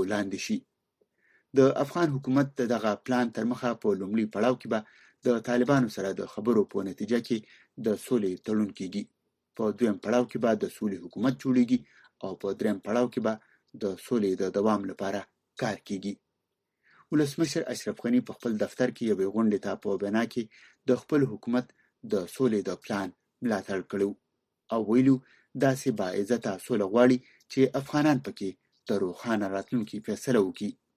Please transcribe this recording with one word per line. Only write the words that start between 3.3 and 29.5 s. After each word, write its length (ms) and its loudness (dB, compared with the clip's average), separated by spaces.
تر 140 -4
مخه 300 -2
په 200 -2
لومړي 340 0
پړاو 320 0
کې 80 -12
به 120 -2
د 40 2
طالبانو 480 2
سره 240 -4
د 140 -6
خبرو 380 2
په 180 -6
نتیجه 380 -4
کې 180 -2
د 180 -4
سولې 440 -2
تړون 320 -2
کیږي. 300 -8
په 160 -2
دویم 260 2
پړاو 320 0
کې 80 -6
به 160 2
د 140 -2
سولې 320 -6
حکومت 400 -2
جوړیږي 380 4
او 140 -6
په 160 -6
دریم 280 -2
پړاو 320 0
کې 80 -4
به 140 0
د 100 -6
سولې 400 0
د 140 -2
دوام 340 2
لپاره 360 -6
کار 280 -4
کیږي. 280 -6
ولسمشر 540 0
اشرف 340 -6
غني 200 2
په 120 -4
خپل 240 -4
دفتر 340 0
کې 120 -10
یوې 240 2
غونډې 320 2
ته 160 -6
په 160 -6
وینا 240 0
کې 180 -4
د 100 4
خپل 280 0
حکومت 420 -2
د 100 -4
سولې 360 0
د 80 -6
پلان 260 -4
ملاتړ 400 -2
کړی 260 0
او 160 0
ویلو، 300 6
داسې 360 2
با 200 -2
عزته 480 -2
سوله 280 -2
غواړي 320 6
چې 100 0
افغانان 460 2
پکې 300 -6
د 40 -4
روښانه 460 -2
راتلونکي 520 -4